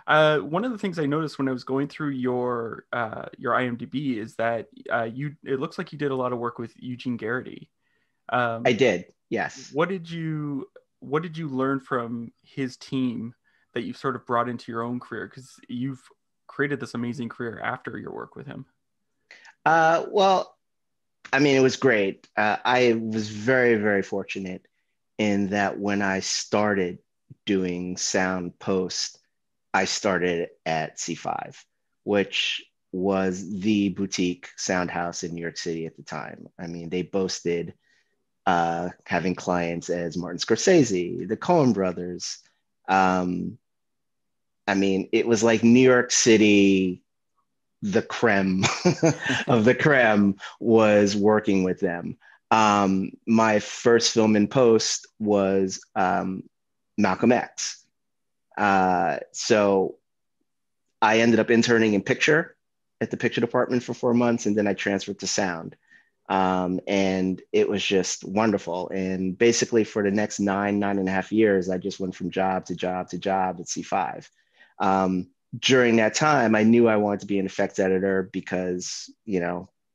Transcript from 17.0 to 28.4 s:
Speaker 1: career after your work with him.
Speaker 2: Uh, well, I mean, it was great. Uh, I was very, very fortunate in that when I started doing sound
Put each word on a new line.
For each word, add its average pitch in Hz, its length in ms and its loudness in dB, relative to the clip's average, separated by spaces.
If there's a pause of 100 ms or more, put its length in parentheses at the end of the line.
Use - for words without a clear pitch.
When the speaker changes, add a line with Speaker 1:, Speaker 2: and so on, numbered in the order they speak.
Speaker 1:
career 113 340 -10
after 117 360 -8
your 85 140 -12
work 58 220 -14
with - 120 -16
him. 135 180 -14 (1040)
Speaker 2:
Uh, 165 440 4
well, 190 460 2 (800)
I 135 40 4
mean, 143 160 4
it 131 80 6
was 127 140 4
great. 107 580 0
Uh, 107 300 0
I 123 340 4
was 110 300 -4
very, 120 460 2
very 104 280 0
fortunate 95 640 -10 (520)
in 101 320 0
that 101 280 -2
when 101 220 -2
I 95 200 -2
started 98 800 -2 (440)
doing 90 540 -2
sound 92 600 -4